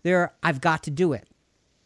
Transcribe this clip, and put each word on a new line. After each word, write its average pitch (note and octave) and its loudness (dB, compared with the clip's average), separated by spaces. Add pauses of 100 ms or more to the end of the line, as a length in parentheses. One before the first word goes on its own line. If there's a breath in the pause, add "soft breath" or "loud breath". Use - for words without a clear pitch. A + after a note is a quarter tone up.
they're, F3 0
"I've D#3 0
got D#3+ 0
to D3+ -8
do D#3 0
it." - -10 (580)